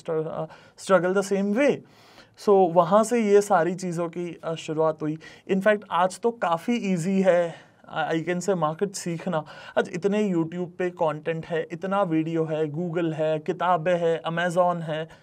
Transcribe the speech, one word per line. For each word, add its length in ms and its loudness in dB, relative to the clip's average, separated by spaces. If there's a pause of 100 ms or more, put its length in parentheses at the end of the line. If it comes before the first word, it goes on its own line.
stru-, 240 -4
uh, 200 -8 (300)
struggle 380 2
the 180 0
same 240 0
way। 200 4 (640)
So 360 4
वहाँ 300 6
से 160 0
ये 200 6
सारी 340 2
चीज़ों 340 -4
की, 400 -10
uh, 60 -4
शुरुआत 480 -2
हुई। 160 -4 (320)
In 100 2
fact 300 2
आज 300 0
तो 100 0
काफ़ी 460 -2
ईजी 460 0
है, 320 2 (400)
I 340 -2
can 120 -2
say, 160 0
मार्केट 380 -2
सीखना। 500 -6 (340)
आज 100 0
इतने 440 -2
YouTube 360 -2 (100)
पे 120 -2
कंटेंट 560 -4
है, 260 -4
इतना 300 -2
वीडियो 420 0
है, 200 -2
Google 480 -4
है, 260 -2
किताबें 600 0
हैं, 240 0
Amazon 600 0
है। 260 -6 (140)